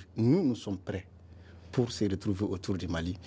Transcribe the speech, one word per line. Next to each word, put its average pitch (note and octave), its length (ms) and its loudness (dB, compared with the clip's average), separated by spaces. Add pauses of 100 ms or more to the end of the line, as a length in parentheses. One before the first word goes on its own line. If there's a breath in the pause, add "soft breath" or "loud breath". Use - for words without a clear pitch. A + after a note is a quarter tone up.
(160)
Nous, C3 280 6
nous B2+ 120 2
sommes G2 220 -4
prêts - 280 -6 (680 loud breath)
pour A#2+ 180 2
se - 140 0
retrouver G2 400 0
autour F#2 320 -2
du E2+ 100 -4
Mali, E2+ 400 -2